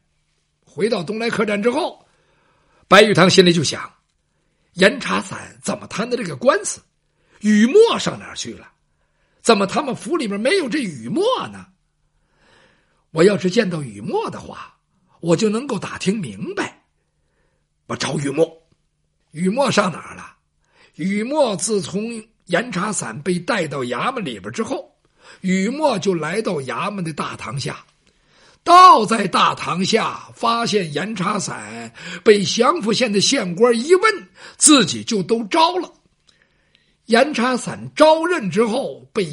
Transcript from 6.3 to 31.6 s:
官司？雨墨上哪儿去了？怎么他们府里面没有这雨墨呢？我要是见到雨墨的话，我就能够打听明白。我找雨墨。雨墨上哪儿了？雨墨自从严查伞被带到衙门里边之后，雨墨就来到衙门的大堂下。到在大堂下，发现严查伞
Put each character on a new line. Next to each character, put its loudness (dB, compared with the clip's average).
官 2
司？ -10
雨 4
墨 6
上 -4
哪 -16
儿 -18
去 -12
了？ -20
怎 4
么 0
他 -4
们 -6
府 -6
里 -4
面 -6
没 0
有 -2
这 -4
雨 -8
墨 -2
呢？ -18
我 4
要 4
是 -2
见 0
到 -6
雨 -12
墨 -6
的 -12
话， -18
我 0
就 2
能 -4
够 -4
打 -12
听 -2
明 -10
白。 -8
我 -8
找 -6
雨 -4
墨。 0
雨 -2
墨 0
上 0
哪 -10
儿 -18
了？ -20
雨 -4
墨 0
自 -2
从 -8
严 -2
查 -4
伞 -8
被 -2
带 -2
到 -6
衙 -4
门 -6
里 -8
边 -12
之 -6
后， -10
雨 0
墨 -2
就 -2
来 -4
到 -4
衙 -8
门 -8
的 -8
大 -8
堂 -10
下。 -10
到 10
在 0
大 2
堂 -4
下， -2
发 -2
现 -2
严 -6
查 -2
伞 -10